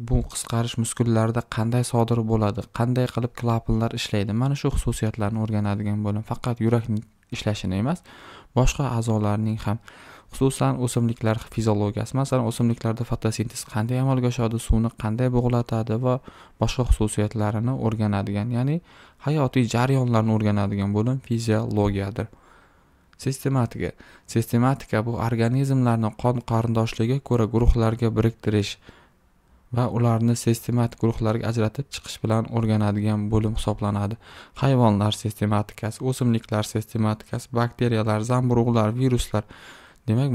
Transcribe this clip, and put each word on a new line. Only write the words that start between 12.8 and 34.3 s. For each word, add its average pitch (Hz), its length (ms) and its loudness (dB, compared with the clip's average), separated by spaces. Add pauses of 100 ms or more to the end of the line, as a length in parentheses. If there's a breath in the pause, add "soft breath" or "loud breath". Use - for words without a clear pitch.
fotosintez 113 500 -4 (100)
qanday 120 320 -2
amalga 131 300 2
oshadi, 113 240 -2 (100)
suvni 113 220 2 (120)
qanday 117 340 0
bug'latadi 117 600 0 (100)
va 127 100 2 (460 loud breath)
boshqa 113 280 0
xususiyatlarini 107 840 0 (120)
o'rganadigan, 104 720 -2
ya'ni 139 180 0 (500 loud breath)
hayotiy 139 380 2 (100)
jarayonlarni 120 640 2
o'rganadigan 101 640 0
bo'lim 127 300 0
fiziologiyadir. 107 960 0 (920 soft breath)
Sistematika. 135 760 -2 (420 loud breath)
Sistematika 117 720 0
bu 117 80 -4 (140)
organizmlarni 117 840 2 (120)
qon 123 260 0
qarindoshligiga 113 800 0
ko'ra 117 240 4
guruhlarga 117 640 4
biriktirish 110 560 2 (1040 loud breath)
va 123 80 2 (120)
ularni 117 380 2
sistematik 117 680 0
guruhlarga 110 480 0
ajratib 117 420 -2
chiqish - 300 -12
bilan 113 340 0
o'rganadigan 107 760 0
bo'lim 110 280 2
hisoblanadi. 104 600 -2 (420 loud breath)